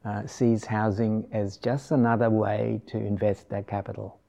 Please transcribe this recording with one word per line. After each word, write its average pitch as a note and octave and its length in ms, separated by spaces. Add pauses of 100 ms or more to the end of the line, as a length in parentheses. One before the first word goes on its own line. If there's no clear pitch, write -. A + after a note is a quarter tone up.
uh, G#2 240
sees A#2 380
housing A2 640
as G2+ 260
just B2+ 340
another A#2 380
way A2 580
to - 100
invest G#2 520
their G2+ 140
capital. G2+ 640